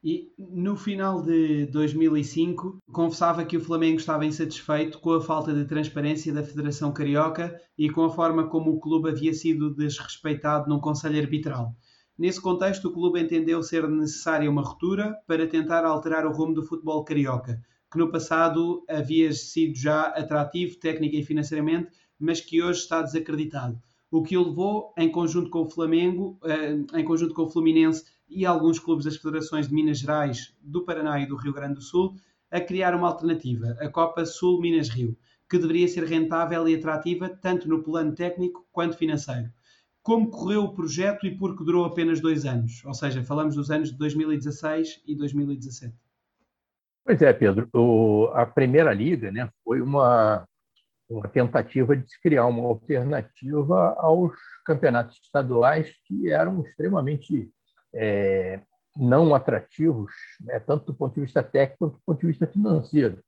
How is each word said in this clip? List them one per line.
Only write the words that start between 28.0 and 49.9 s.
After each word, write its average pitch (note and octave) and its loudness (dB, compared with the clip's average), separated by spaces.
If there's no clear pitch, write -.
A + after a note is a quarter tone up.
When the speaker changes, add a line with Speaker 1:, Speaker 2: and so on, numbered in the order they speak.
Speaker 1:
e F#3 -2
alguns E3 2
clubes D3+ -2
das D3+ -4
federações D#3 -4
de C3+ -4
Minas D3+ 2
Gerais, C#3+ -4
do D#3+ -6
Paraná D3+ -4
e C#3 -2
do C#3 -8
Rio C#3+ -6
Grande C#3+ -6
do - -18
Sul, F#3+ 0
a F3+ -2
criar F3+ 0
uma F3 2
alternativa, B2+ -2
a D3 -6
Copa E3 0
Sul F3+ 0
Minas E3 2
Rio, A#2 -4
que F3+ 2
deveria E3 2
ser F3 -2
rentável E3 0
e D#3+ 4
atrativa D#3 -4
tanto F3+ -4
no D#3+ 0
plano D#3 -2
técnico F3+ -4
quanto E3 -2
financeiro. C#3+ -4
Como A3+ 2
correu G3+ 0
o G3 -4
projeto F#3 -2
e F3 -4
por F#3 -4
que E3 -10
durou F3 2
apenas E3 0
dois D#3 0
anos? A#2+ -4
Ou C3+ -10
seja, C3 -4
falamos D3 -2
dos C#3+ -4
anos D3+ 0
de B2+ -14
dois D3 -2
mil D#3 0
e D3 0
dezasseis D#3 -4
e D3+ -6
dois C#3+ -4
mil C#3+ 0
e C3+ -4
dezassete. B2 -12
Speaker 2:
Pois G#3 4
é, C3+ 10
Pedro. G#2+ 4
O, A2+ 6
a A#2+ 4
Primeira C3+ 4
Liga, A2 -2
né, A2+ -6
foi B2 0
uma, A#2+ 4